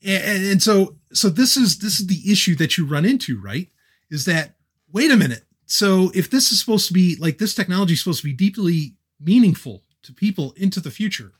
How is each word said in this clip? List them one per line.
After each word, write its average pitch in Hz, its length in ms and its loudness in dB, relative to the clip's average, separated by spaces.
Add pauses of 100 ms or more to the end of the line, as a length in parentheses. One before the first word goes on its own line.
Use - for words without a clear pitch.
And, 196 180 -2
and, 196 300 -2
and 190 100 4
so, 196 320 2 (180)
so - 160 2
this 233 260 2
is, 226 240 2
this 196 200 -4
is 196 80 -6
the 180 240 -2
issue 185 240 2
that 151 220 0
you 170 80 -2
run 147 200 -2
into, 220 340 0
right? 107 280 -10 (420)
Is 151 160 -6
that, 160 300 -2 (360)
wait 269 200 2
a 247 60 6
minute. 127 260 0 (220)
So 185 480 2
if 190 160 -2
this 254 220 0
is - 80 0
supposed 214 280 0
to 175 60 -6
be, 180 260 4
like, 160 180 -2
this 214 180 -4
technology 180 380 0
is 147 100 -2
supposed 175 180 -4
to 151 60 -8
be 143 60 -6
deeply 170 600 -2 (240)
meaningful 165 640 2 (180)
to - 100 -20
people 175 460 -4
into 190 240 -2
the 135 100 -14
future 196 480 -8